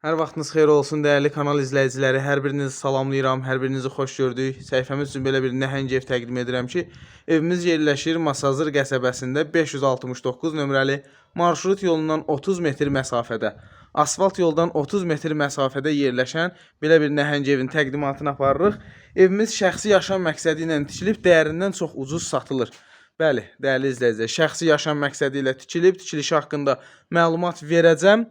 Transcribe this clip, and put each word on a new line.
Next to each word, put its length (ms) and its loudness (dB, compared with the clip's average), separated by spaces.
Hər 80 0
vaxtınız 380 -4
xeyir 180 6
olsun, 320 2
dəyərli 240 4
kanal 320 0
izləyiciləri. 640 0
Hər 160 0
birinizi 380 -4
salamlayıram, 680 -2
hər 160 -2
birinizi 320 -4
xoş 240 -6
gördük. 480 -2
Səhifəmiz 460 -4
üçün 160 -8
belə 180 2
bir 80 0
nəhəng 460 -4
ev 100 -6
təqdim 320 -4
edirəm 320 -4
ki, 140 -4
evimiz 400 2
yerləşir 480 0
Masazır 560 -2
qəsəbəsində, 680 -2
beş 240 0
yüz 80 -2
altmış 400 -2
doqquz 320 -4
nömrəli 460 0
marşrut 480 0
yolundan 400 0
otuz 400 -2
metr 300 0
məsafədə, 560 -2
asfalt 480 0
yoldan 320 2
otuz 320 -2
metr 380 -2
məsafədə 500 -2
yerləşən 640 -2
belə 240 6
bir 80 0
nəhəng 320 0
evin 120 -2
təqdimatını 640 -2
aparırıq. 480 0
Evimiz 460 4
şəxsi 340 0
yaşam 380 2
məqsədi 340 -2
ilə 240 0
tikilib, 320 -4
dəyərindən 640 4
çox 100 -6
ucuz 400 -6
satılır. 400 -2
Bəli, 240 2
dəyərli 320 0
izləyicilər, 460 0
şəxsi 340 2
yaşam 320 0
məqsədi 400 -2
ilə 160 0
tikilib, 400 2
tikilişi 400 -2
haqqında 400 -2
məlumat 480 0
verəcəm. 720 4